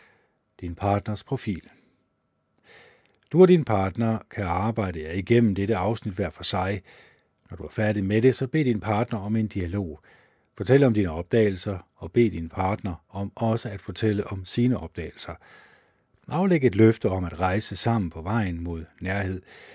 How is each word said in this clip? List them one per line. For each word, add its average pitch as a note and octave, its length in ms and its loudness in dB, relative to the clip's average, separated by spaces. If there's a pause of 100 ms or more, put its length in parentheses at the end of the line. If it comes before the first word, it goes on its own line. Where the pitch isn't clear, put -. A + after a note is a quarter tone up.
(600)
Din F2 140 -8
partners G2+ 500 -2
profil. G#2+ 380 -6 (1700)
Du E3 100 8
og F#3 60 10
din F3 160 6
partner A2 540 0 (120)
kan G#2 140 -6
arbejde F#2 580 -2
jer D#2 100 -8
igennem G#2+ 420 4
dette G2 220 0
afsnit G2+ 380 -4
hver F2+ 160 -4
for - 140 -12
sig. F#2+ 380 -2 (720)
Når F2+ 40 -12
du E2 80 -12
er D#2+ 60 -12
færdig G#2 340 0
med G#2 180 2
det, B2+ 120 6
så C3+ 120 -4
bed D#3 180 -2
din A#2 160 0
partner A2 380 -2
om G#2 180 -4
en A2 100 0
dialog. F#2 540 -6 (560)
Fortæl B2+ 280 6
om A#2+ 100 4
dine G2 160 2
opdagelser, G2 680 0 (180)
og - 160 -14
bed A#2+ 180 4
din E2+ 180 -8
partner F#2 600 -4
om G2 260 -8
også A2+ 340 -2
at G2+ 120 -10
fortælle G#2 460 -2
om F#2+ 180 -10
sine A#2+ 340 0
opdagelser. - 560 -12 (960)
Aflæg E3+ 360 2
et G#2+ 100 4
løfte A2 340 6
om F#2 160 -2
at F2 160 -8
rejse F#2+ 360 -2
sammen A2 340 0
på D#2+ 120 -12
vejen F#2 380 -4
mod E2+ 240 -8 (160)
nærhed, F#2+ 420 -4 (320)